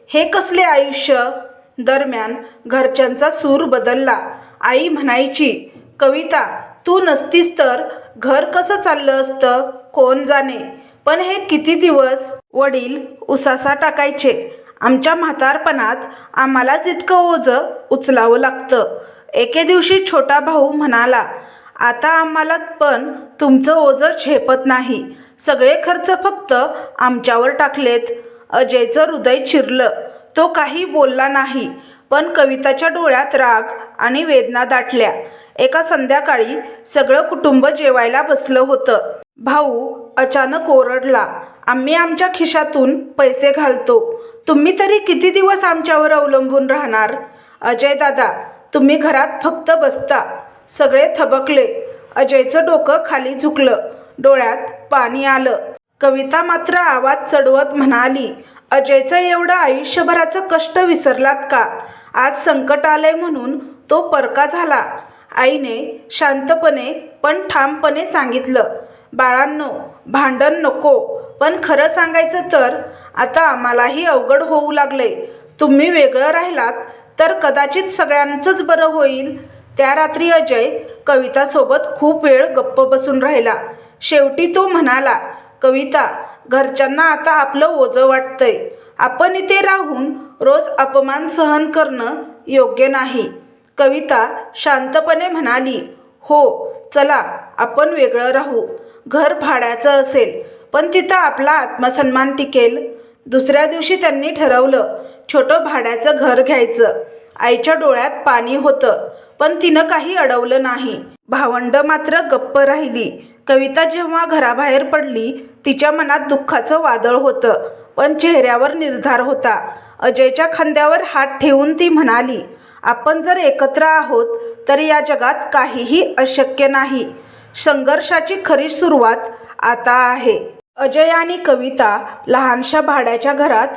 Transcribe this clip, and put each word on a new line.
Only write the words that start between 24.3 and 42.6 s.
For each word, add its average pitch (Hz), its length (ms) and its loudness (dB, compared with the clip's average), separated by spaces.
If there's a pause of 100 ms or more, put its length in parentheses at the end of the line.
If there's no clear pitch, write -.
नाही. 254 400 -2 (400)
सगळे 269 400 2
खर्च 359 260 -2 (120)
फक्त 392 300 -2 (460)
आमच्यावर 247 500 2
टाकलेत." 277 520 0 (480)
अजयचं 254 580 2
हृदय 262 360 0
चिरलं. 254 460 0 (480)
तो 214 100 4
काही 302 380 -2
बोलला 269 420 2
नाही, 269 440 -4 (380)
पण 311 240 0
कविताच्या 269 560 2
डोळ्यात 285 460 0
राग 240 260 2 (380)
आणि 254 240 -2
वेदना 254 400 0
दाटल्या. 254 500 0 (420)
एका 269 280 0
संध्याकाळी 269 760 0 (360)
सगळं 277 280 2
कुटुंब 277 460 2
जेवायला 262 540 2
बसलं 269 380 0
होतं. 262 520 0 (260)
भाऊ 269 600 -2 (180)
अचानक 269 520 0
ओरडला, 254 580 2 (400)
"आम्ही 262 280 0
आमच्या 330 400 0
खिशातून 302 760 0